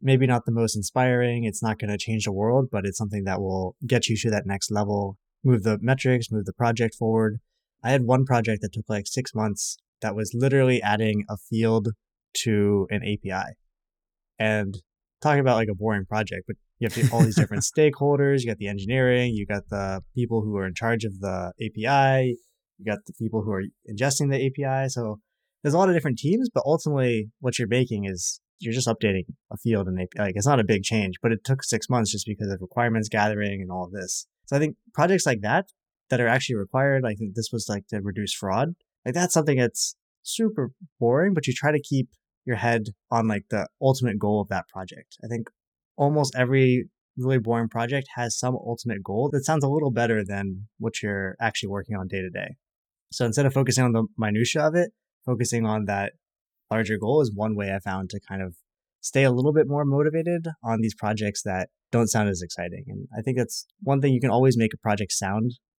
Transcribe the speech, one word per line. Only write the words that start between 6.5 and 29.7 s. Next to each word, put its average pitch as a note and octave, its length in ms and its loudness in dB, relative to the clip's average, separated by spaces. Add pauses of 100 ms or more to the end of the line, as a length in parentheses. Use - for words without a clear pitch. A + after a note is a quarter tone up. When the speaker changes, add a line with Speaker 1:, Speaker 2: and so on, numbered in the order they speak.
Speaker 1:
project A#2 400 0
forward. A2 460 0 (420)
I A#2 80 -2
had C3+ 140 4
one B2+ 200 4
project A2+ 380 2
that G2+ 100 -6
took, - 160 -8
like, G#2 180 -2
six - 280 -6
months A2 420 -4 (240)
that G#2 140 -4
was G#2+ 180 -4
literally B2+ 480 4
adding G#2 480 0
a G#2 80 -4
field A2 520 2 (560)
to G2+ 460 4
an G#2 140 -2
A G#2 140 -2
P F#2+ 140 -8
I. F#2+ 200 -4 (840)
And G#2+ 420 0 (400)
talking D3 200 4
about, B2+ 160 4
like, A2 120 2
a G#2 60 -4
boring G2+ 320 -2
project, G2+ 400 -4
but A2 100 -10 (220)
you A#2 100 -2
have - 60 -4
to, A#2 200 2
all A#2 80 6
these A2 140 4
different G#2+ 260 2
Speaker 2:
<laughs> - 140 -4
Speaker 1:
stakeholders, C#3+ 640 2
you A#2+ 60 -4
got A2 100 -4
the G#2 100 -8
engineering, B2 680 2
you G2+ 100 -2
got G2+ 240 -4
the G2 320 -4 (140)
people A#2 260 0
who G#2+ 160 -2
are F#2+ 100 -2
in F#2 60 -4
charge A#2 320 -2
of G2 160 -8
the F#2 400 -4
A A2 140 -6
P A2 120 -4
I, C3+ 340 4 (580)
you - 80 -20
got G#2 200 -2
the - 120 -16
people A2 240 -2
who G#2 100 -4
are G2 120 -2 (220)
ingesting C3+ 440 0
the C#3 60 0
A C3+ 120 0
P C#3 160 -4
I. C3+ 220 -2
So A2+ 340 -6 (420)
there's D3 120 2
a - 20 4
lot F#3+ 140 4
of F3 40 4
different D3 240 0
teams, A3 300 0
but - 160 -2
ultimately C3 640 0 (120)
what B2+ 180 -2
you're A#2 100 -2
making A#2 380 0
is F#2 340 -6 (200)
you're A#2 120 -4
just B2+ 160 0
updating F#2+ 360 0 (280)
a G#2+ 60 -10
field G2+ 300 0